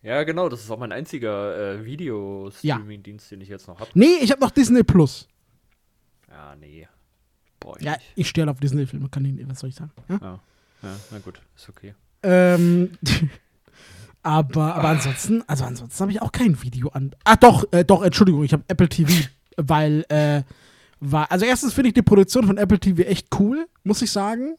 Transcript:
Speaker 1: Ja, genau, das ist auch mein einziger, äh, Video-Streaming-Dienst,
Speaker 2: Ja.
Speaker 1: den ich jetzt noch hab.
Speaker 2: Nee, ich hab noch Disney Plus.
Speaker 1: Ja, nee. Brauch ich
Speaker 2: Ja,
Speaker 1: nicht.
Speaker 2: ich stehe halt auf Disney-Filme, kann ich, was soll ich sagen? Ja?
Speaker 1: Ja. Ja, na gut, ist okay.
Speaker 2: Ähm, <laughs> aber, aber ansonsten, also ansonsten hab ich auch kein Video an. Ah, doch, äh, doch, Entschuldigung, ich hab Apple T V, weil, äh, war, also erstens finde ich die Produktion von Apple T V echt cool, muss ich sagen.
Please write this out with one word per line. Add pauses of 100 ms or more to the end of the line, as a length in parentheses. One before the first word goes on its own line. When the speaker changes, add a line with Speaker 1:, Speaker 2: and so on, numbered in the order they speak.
Speaker 1:
Ja,
genau,
das
ist
auch
mein
einziger, (220)
äh,
Video-Streaming-Dienst,
Speaker 2:
Ja.
Speaker 1:
den
ich
jetzt
noch
hab.
Speaker 2:
Nee,
ich
hab
noch
Disney
Plus. (1000)
Speaker 1:
Ja,
nee. (760)
Brauch
ich
Speaker 2:
Ja,
Speaker 1:
nicht. (140)
Speaker 2:
ich
stehe
halt
auf
Disney-Filme,
kann
ich,
was
soll
ich
sagen? (160)
Ja?
Speaker 1:
Ja. (420)
Ja, (160)
na
gut, (160)
ist
okay. (280)
Speaker 2:
Ähm, (100)
<laughs> (920)
aber,
aber
ansonsten,
also
ansonsten
hab
ich
auch
kein
Video
an. (120)
Ah,
doch,
äh,
doch,
Entschuldigung,
ich
hab
Apple
T
V, (280)
weil,
äh, (580)
war,
also
erstens
finde
ich
die
Produktion
von
Apple
T
V
echt (100)
cool, (180)
muss
ich
sagen.